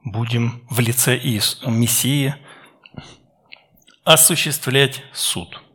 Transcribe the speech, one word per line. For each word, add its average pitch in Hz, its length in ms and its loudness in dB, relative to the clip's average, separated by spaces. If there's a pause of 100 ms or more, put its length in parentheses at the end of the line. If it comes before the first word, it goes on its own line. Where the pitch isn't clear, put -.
будем 117 640 -2
в 117 120 -2
лице 120 360 2
Иис-, 120 480 -4
Мессии 123 720 0 (1700)
осуществлять 139 1080 2
суд. - 500 -8 (120)